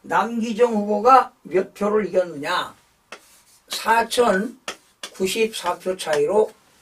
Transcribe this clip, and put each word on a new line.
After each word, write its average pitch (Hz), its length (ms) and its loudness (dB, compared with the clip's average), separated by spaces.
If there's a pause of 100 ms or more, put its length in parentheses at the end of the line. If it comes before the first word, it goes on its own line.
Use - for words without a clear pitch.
남기정 226 720 0
후보가 208 680 4
몇 185 320 -2
표를 208 340 -2
이겼느냐? 175 640 -4 (960)
사천구십사 220 2000 -2
표 185 200 -6
차이로 156 560 0 (280)